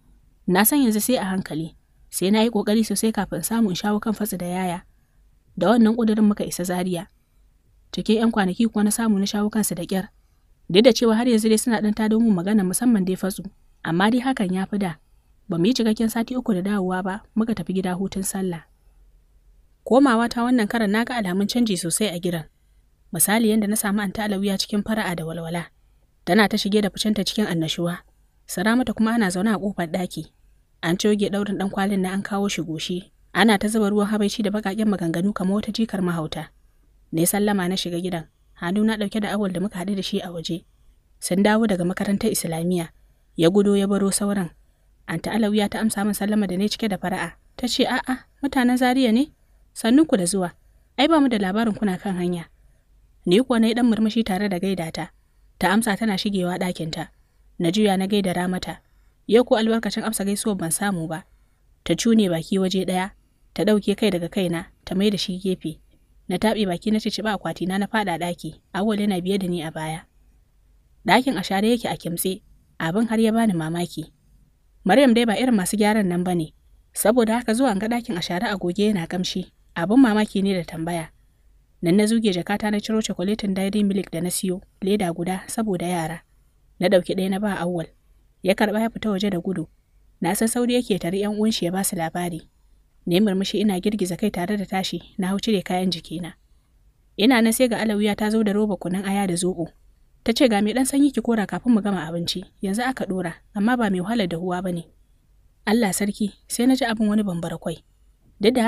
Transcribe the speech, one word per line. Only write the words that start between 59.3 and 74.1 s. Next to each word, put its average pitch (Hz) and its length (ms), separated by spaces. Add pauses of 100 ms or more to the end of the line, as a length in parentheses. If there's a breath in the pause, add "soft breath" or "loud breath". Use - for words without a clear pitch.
ko 254 120
albarkacin 226 480
amsa 220 200
gaisuwar 202 320
ban 165 140
samu 180 380
ba. 160 160 (600)
Ta 170 120
cune 220 320
baki 165 300
waje 185 260
ɗaya, 185 260 (440)
ta 254 100
ɗauke 208 320
kai 214 140
daga 175 180
kaina, 175 380 (180)
ta - 100
mai 202 160
da 202 80
shi 180 220
gefe. 180 400 (480)
Na 175 80
taɓe 214 300
baki 180 240
na 214 100
ciciɓa 208 320
akwatina 180 460
na 202 80
faɗa 196 320
ɗaki, 170 420 (120)
Awwal 202 280
yana 202 200
biye 190 180
da 196 100
ni 175 140
a 160 80
baya. 160 340 (1040)
Ɗakin 240 320
a 190 40
share 196 260
yake 240 200
a 165 80
kimtse, 185 460 (360)
abin 180 300
har 220 120
ya 220 120
bani 226 200
mamaki. 165 600 (720)